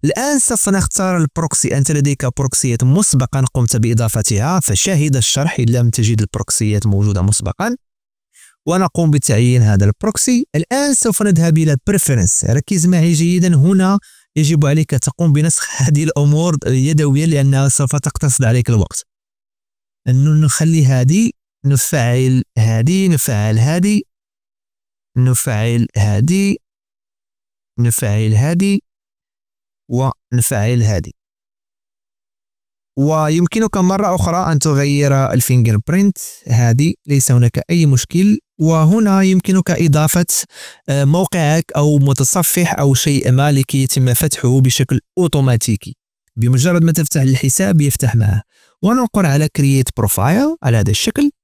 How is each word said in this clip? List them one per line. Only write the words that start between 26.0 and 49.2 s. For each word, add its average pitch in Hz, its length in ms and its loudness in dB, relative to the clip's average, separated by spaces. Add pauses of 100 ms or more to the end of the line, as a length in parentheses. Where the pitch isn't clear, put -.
نفعل 110 540 0
هذه، 175 460 0 (1080)
ونفعل 120 960 -2
هذه. 104 280 -2 (1900)
ويمكنك 156 800 0
مرة 190 380 0
أخرى 170 360 -2
أن 151 80 0
تغير 143 760 0
الفينجر 117 540 2
برينت 190 300 2 (300)
هذه، 120 460 2 (140)
ليس 139 240 0
هناك 123 280 2 (100)
أي 170 160 2
مشكل. 175 540 2 (200)
وهنا 180 640 2
يمكنك 190 500 2
إضافة، 156 540 0 (640)
آه، 139 160 0
موقعك 165 600 0 (100)
أو 147 220 2
متصفح 139 840 0
أو 139 140 2
شيء 135 380 0
ما 139 200 2
لكي 135 320 0
يتم 127 300 0
فتحه 131 480 0
بشكل 127 380 0 (180)
أوتوماتيكي، 135 800 -2 (400)
بمجرد 131 480 2
ما 165 80 2
تفتح 151 300 0
الحساب 135 600 0
يفتح 139 340 0
معه. 107 260 2 (400)
وننقر 220 440 0